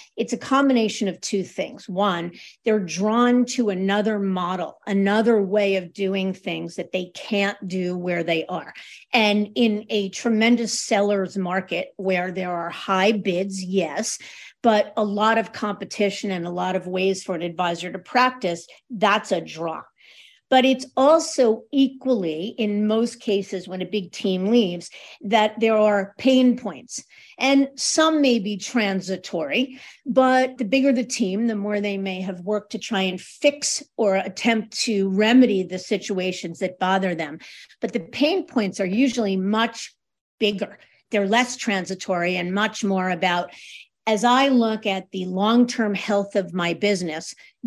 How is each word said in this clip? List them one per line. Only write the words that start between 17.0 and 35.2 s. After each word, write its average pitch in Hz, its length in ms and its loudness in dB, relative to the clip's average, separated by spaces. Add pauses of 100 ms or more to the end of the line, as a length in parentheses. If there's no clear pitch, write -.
for 185 120 -6
an 165 80 -6
advisor 175 480 -4
to 190 80 -8
practice, 247 640 0 (240)
that's 208 420 2
a 175 100 0
draw. 160 420 -8 (680)
But 254 160 6
it's 262 220 2 (100)
also 269 720 4
equally, 240 880 0
in 208 300 0
most 226 320 0
cases, 196 480 -4
when 185 160 -6
a - 20 -8
big 185 260 -6
team 185 360 -2
leaves, 190 420 2 (320)
that 214 380 2
there 220 180 4
are 208 400 2
pain 254 400 4
points. - 460 -12 (340)
And 277 380 4
some 320 440 2
may 254 200 4
be 202 180 -4
transitory, 190 1200 -4 (280)
but 254 500 4
the 220 80 -2
bigger 269 260 4
the 247 120 2
team, 208 420 -2
the 226 100 0
more 208 240 -2
they 202 200 -2
may 190 220 -4
have 185 180 -6
worked 202 320 -4
to 214 80 -6
try 196 220 -2
and 185 200 -2
fix - 640 0 (120)
or 196 200 2
attempt 208 560 -2 (140)
to 196 240 0
remedy 214 520 6